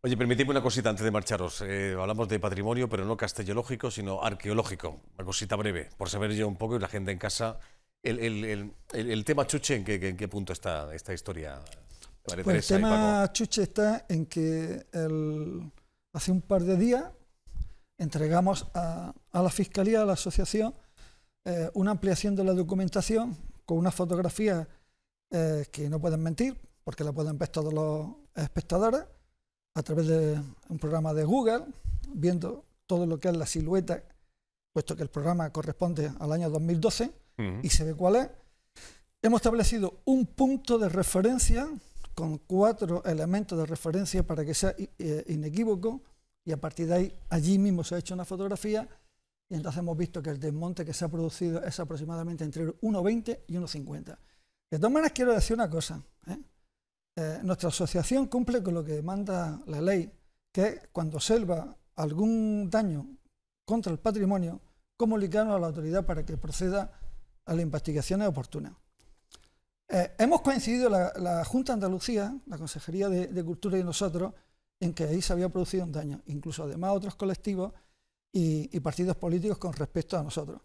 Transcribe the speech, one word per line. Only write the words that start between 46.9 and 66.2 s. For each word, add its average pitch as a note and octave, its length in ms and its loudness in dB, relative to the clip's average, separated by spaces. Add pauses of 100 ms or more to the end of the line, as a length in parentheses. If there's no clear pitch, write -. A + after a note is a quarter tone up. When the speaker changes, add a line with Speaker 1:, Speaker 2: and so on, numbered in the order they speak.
Speaker 2:
ahí, F#3 200 0 (140)
allí E3+ 300 4
mismo F#3+ 240 4
se F3 120 -6
ha F3 40 -2
hecho F3 140 -8
una F3+ 120 -6
fotografía, G3+ 640 -4 (580)
y F3+ 80 -8
entonces D#3 240 -4
hemos E3+ 180 -2
visto E3 240 -4
que D3+ 100 -6
el C#3+ 80 -6
desmonte D#3 440 -4
que D3+ 100 -6
se F3 120 -4
ha - 20 -2
producido E3 560 -2
es - 160 -6
aproximadamente E3 640 -6
entre D#3 380 -4
uno G#3 220 0
veinte A3+ 440 0
y E3 100 -6
uno F3 100 -4
cincuenta. D3 500 -10 (520)
De D#3+ 80 -2
todas G#3 140 4
maneras, D4+ 220 4
quiero B3 200 4
decir A3 220 4
una A3 140 0
cosa, D#3 320 -4 (260)
¿eh? F3+ 100 -8 (800)
Eh, D#3+ 280 -4
nuestra F3+ 260 0
asociación F#3 580 2
cumple A#3+ 360 0
con F#3 100 0
lo E3 120 0
que D3+ 160 -2
manda F3+ 640 -2
la D3 140 -4
ley, F3+ 280 2 (440)
que F#3+ 140 4
es - 120 -2 (140)
cuando D#3 240 -4
observa F3 580 2 (220)
algún G#3 720 2
daño F3+ 360 0 (600)
contra G#3 260 0
el D#3 80 -2
patrimonio, F#3+ 600 0 (360)
comunicarnos G#3+ 580 2
a F#3 40 2
la E3+ 80 0
autoridad E3 380 -2
para F3 200 0